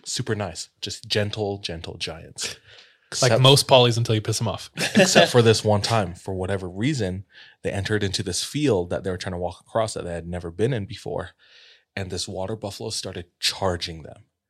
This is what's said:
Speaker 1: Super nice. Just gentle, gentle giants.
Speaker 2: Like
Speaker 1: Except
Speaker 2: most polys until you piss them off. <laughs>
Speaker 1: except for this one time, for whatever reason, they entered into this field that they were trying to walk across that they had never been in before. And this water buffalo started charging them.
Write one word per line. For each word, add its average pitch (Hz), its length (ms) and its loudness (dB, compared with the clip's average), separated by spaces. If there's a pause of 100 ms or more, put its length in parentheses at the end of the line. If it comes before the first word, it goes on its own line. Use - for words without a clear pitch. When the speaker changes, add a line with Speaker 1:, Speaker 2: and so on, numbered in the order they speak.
Speaker 1:
Super - 300 -4
nice. 98 340 -6 (140)
Just - 260 -10
gentle, 104 500 0
gentle 87 380 -10
giants. - 600 -10 (640)
Speaker 2:
Like 123 100 4
Speaker 1:
Except 113 100 6
Speaker 2:
most 139 240 8
polys 123 300 6
until 117 180 0
you 107 60 2
piss 107 180 -2
them 117 100 -2
off. - 240 -8
<laughs> - 40 -20 (180)
Speaker 1:
except 180 380 6
for 123 80 8
this 110 240 6
one 104 160 4
time, 101 340 0
for 95 200 -10
whatever 92 340 -4
reason, 101 560 -2 (380)
they - 100 -4
entered 101 320 0
into 95 180 -2
this 87 220 -4
field 110 460 0
that 90 140 -4
they 95 60 -4
were 90 60 -4
trying 90 160 -8
to 90 60 -6
walk 87 220 -6
across 110 340 -2
that - 100 -8
they 87 80 -8
had 85 160 -8
never 87 220 -6
been 104 240 0
in 101 100 -4
before. 87 460 -8 (680)
And 92 100 -6
this 90 160 -6
water 95 300 -6
buffalo 104 340 -8
started 95 360 -8 (120)
charging 87 640 -2
them. - 220 -20 (260)